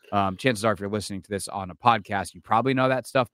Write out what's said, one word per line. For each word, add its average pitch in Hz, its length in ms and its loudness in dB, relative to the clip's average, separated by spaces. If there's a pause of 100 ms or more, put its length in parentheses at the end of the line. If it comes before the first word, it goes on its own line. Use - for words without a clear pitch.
(120)
um, 98 260 0
chances 113 280 0
are, 110 80 4
if 92 60 -4
you're 101 100 -6
listening 101 320 -6
to - 80 -20
this 101 180 -6
on 95 220 -8
a 87 60 -14
podcast, 104 580 2
you 90 80 -20
probably 117 320 2
know 131 160 2
that 131 160 -2
stuff 127 280 0